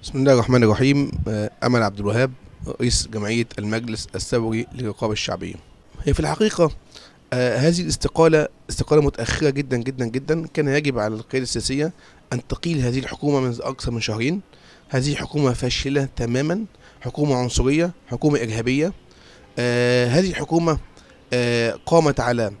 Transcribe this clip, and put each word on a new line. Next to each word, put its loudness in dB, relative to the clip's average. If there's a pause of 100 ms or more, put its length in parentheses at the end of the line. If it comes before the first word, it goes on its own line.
بسم -8
الله 6
الرحمن 6
الرحيم. 4 (180)
آه، -2 (140)
أمل 2
عبد -2
الوهاب، 0 (340)
رئيس -2
جمعية -2 (120)
المجلس -6
الثوري -2
للرقابة -4
الشعبية. -6 (500)
هي 2
في -2
الحقيقة، 2 (640)
آه، 0
هذه 2
الاستقالة 2 (220)
استقالة 2
متأخرة 0
جدًا، -2
جدًا، -4
جدًا. -2
كان 0
يجب 0
على 0
القيادة -4
السياسية -2 (400)
أن -6
تقيل -2
هذه 0
الحكومة 0
منذ -2
أكثر -6
من -4
شهرين. -2 (480)
هذه 0
حكومة 0
فاشلة -2
تمامًا، -2 (360)
حكومة 0
عنصرية، 2 (160)
حكومة 2
إرهابية. 0 (680)
آه، 2
هذه 4
الحكومة، 0 (540)
آه، 0
قامت 4
على 0